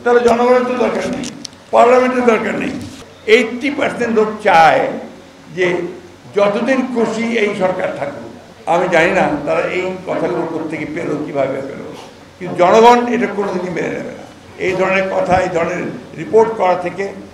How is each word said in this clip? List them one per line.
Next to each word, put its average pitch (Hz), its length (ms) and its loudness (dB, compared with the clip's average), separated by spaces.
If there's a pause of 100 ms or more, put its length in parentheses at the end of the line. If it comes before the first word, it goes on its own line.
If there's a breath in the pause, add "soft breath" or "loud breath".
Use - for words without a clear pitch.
তাহলে 240 160 4
জনগণের 240 440 4
তো 247 100 -2
দরকার 226 360 -2
নেই, 247 200 -6 (400)
পার্লামেন্টের 247 540 4
দরকার 220 340 2
নেই। - 220 -6 (460)
এইটটি 247 440 2
পার্সেন্ট 233 480 -2
লোক 214 100 4 (140)
চায় 165 460 6 (680)
যে 175 280 0 (520)
যতদিন 233 600 2
খুশি 226 440 -2
এই 208 200 0
সরকার 185 400 -2
থাকুক। - 680 -12
আমি 175 200 0
জানি 170 220 2
না 175 180 2 (180)
তারা 160 140 0
এই 180 360 -4 (100)
কথাগুলো 160 460 -4
কোত্থেকে 156 320 -6
পেল, 151 420 -6
কিভাবে 135 340 -4
পেল, - 320 -12 (460)
কিন্তু 180 180 -8
জনগণ 226 500 6
এটা 240 200 0 (100)
কোনোদিনই 180 340 -4
মেনে 165 180 -4
নেবে - 140 -6
না। - 200 -12 (360)
এই 175 140 -2
ধরনের 190 380 0
কথা, 185 280 2
এই 180 100 0
ধরনের 170 340 -2 (360)
report 214 380 4
করা 180 180 2
থেকে 180 380 -6 (220)